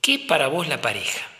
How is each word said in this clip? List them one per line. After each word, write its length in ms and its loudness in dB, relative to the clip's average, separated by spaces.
¿Qué 140 4
es 60 -4
para 260 2
vos 200 0
la 140 -2
pareja? 400 -4